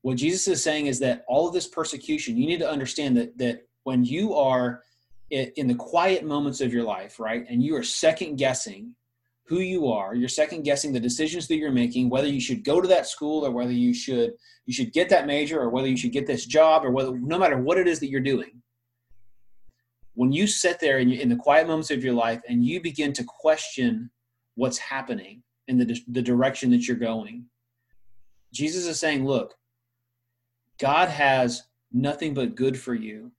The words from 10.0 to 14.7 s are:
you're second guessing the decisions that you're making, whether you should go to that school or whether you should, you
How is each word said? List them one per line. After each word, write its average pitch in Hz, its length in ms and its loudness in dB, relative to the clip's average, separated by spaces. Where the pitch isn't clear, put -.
you're 123 160 0
second 151 320 -2
guessing 143 320 0
the 127 60 0
decisions 156 480 -2
that 160 100 0
you're 151 140 -2
making, 123 360 2
whether 131 200 2
you 143 120 -2
should 120 240 -4
go 151 160 4
to 180 80 2
that 180 200 6
school 151 360 -2
or 139 60 0
whether 123 220 -2
you 123 240 4
should, 120 380 0
you - 60 -6